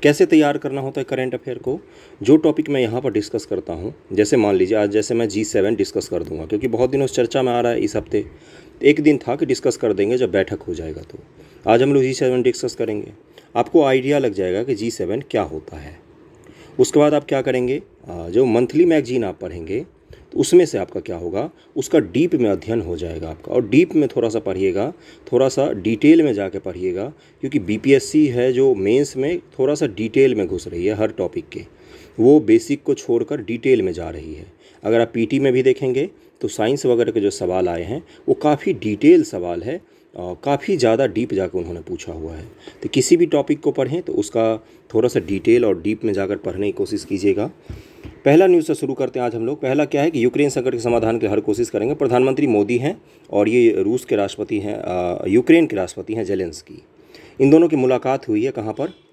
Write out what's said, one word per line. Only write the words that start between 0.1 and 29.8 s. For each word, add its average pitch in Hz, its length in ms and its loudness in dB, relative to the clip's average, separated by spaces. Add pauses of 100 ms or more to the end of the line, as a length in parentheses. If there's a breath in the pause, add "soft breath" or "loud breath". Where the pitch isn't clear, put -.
तैयार 151 320 4
करना 139 240 -6
होता 135 200 -6
है 127 80 -6
करंट 127 240 -4
अफेयर 127 240 -10
को, - 220 -6 (440 loud breath)
जो 135 140 6
टॉपिक 156 320 0
मैं 139 120 0
यहाँ 117 200 -2
पर 135 100 -4
डिस्कस 107 340 -4
करता 90 280 -8
हूँ, 87 200 -10 (200)
जैसे 104 240 2
मान 104 180 4
लीजिए 92 220 2
आज 104 140 2
जैसे 107 220 0
मैं 117 160 0
जी 101 140 -2
सेवन 104 320 0
डिस्कस - 320 -4
कर 85 160 -6
दूंगा, 78 220 -8
क्योंकि 107 220 -4
बहुत 120 220 0
दिनों 139 180 0
से - 80 -6
चर्चा 127 260 0
में 127 100 0
आ 120 100 0
रहा 120 100 0
है। 117 80 -2
इस 104 160 -4
हफ्ते 104 300 -4 (580 loud breath)
एक 151 180 4
दिन 147 160 4
था 120 180 -4
कि 156 100 -2
डिस्कस 127 320 -2
कर 110 160 0
देंगे 101 240 0
जब 120 140 0
बैठक 95 300 -2
हो - 120 -8
जाएगा, 80 280 -10
तो - 160 -20 (500 loud breath)
आज 117 160 6
हम 139 100 2
लोग 135 100 4
जी 131 100 0
सेवन 127 280 0
डिस्कस 120 340 -2
करेंगे। 104 360 -6 (440 soft breath)
आपको 147 280 4
आइडिया 135 360 2
लग 123 140 0
जाएगा 92 300 -2
कि 131 120 -2
जी 110 160 -4
सेवन 104 400 -6
क्या 110 100 0
होता 78 360 -10
है। 78 220 -18 (800 loud breath)
उसके 127 200 4
बाद 151 140 4
आप 143 120 0
क्या 139 160 -2
करेंगे, 127 400 -2 (280)
अ, 85 200 -12
जो 113 160 4
मंथली 127 400 2
मैगज़ीन 127 380 0
आप 92 160 -6
पढ़ेंगे 92 460 -8 (480 loud breath)
तो - 60 -6
उसमें 175 260 6
से 139 120 -4
आपका 95 220 -6
क्या 87 180 -10
होगा, 92 320 -6 (260 soft breath)
उसका - 240 2
डीप 139 360 0
में 120 140 2
अध्ययन 101 320 -2
हो 87 160 -6
जाएगा 80 320 -8
आपका। - 220 -12
और 120 180 0
डीप 170 260 4
में 151 120 2
थोड़ा 117 220 -2
सा 110 100 -4
पढ़िएगा, 98 540 -2 (400 loud breath)
थोड़ा 131 160 4
सा 139 240 -2
डिटेल 117 480 2
में 143 120 2
जाके 98 260 -4
पढ़िएगा, 92 540 -8 (260 soft breath)
क्योंकि 135 200 -2
बीपीएससी 131 680 2
है 123 260 0
जो 131 220 4
मेंस 117 420 0
में 156 220 -4 (200)
थोड़ा 139 160 2
सा 151 120 -2